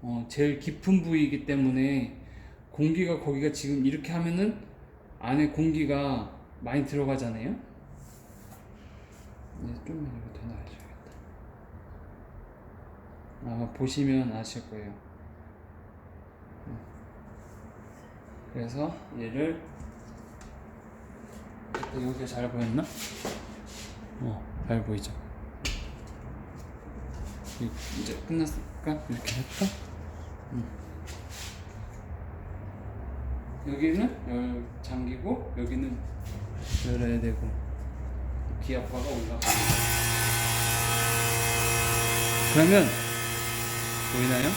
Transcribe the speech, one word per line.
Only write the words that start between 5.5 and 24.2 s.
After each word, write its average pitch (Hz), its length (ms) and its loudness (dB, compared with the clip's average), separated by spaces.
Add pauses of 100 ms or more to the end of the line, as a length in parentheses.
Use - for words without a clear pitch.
공기가 143 840 4 (240)
많이 127 260 2
들어가잖아요. 131 720 0 (2000)
이제 120 100 -4 (120)
좀만 151 320 -4
이거 113 160 -10
더 - 140 -10
놔줘야겠다. - 640 -12 (2250)
아마 117 260 -2
보시면 131 640 4
아실 110 360 -6
거예요. 104 240 -8 (1700)
음. - 100 -8 (1700)
그래서 131 420 -2 (240)
얘를, 135 440 0 (2250)
여기가 127 320 -2
잘 123 260 -2
보였나? 117 320 2 (1400)